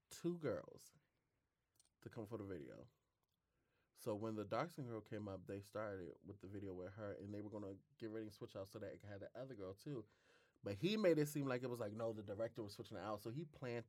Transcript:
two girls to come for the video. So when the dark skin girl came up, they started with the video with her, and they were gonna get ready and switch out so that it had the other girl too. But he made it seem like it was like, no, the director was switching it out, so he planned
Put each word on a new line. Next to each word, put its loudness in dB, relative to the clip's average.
two 4
girls 0
to -8
come -4
for -4
the -2
video. -4
So 4
when 0
the 0
dark 2
skin -4
girl -2
came -4
up, -2
they -2
started -2
with -10
the -8
video -4
with -6
her, -2
and -4
they -2
were -4
gonna -4
get -4
ready -2
and -10
switch -8
out -4
so -8
that -4
it -10
had -6
the -8
other -6
girl -4
too. -2
But 4
he 4
made 12
it 6
seem 2
like 4
it 0
was 0
like, 0
no, 2
the -4
director 0
was -6
switching -6
it -2
out, 0
so -2
he 0
planned -2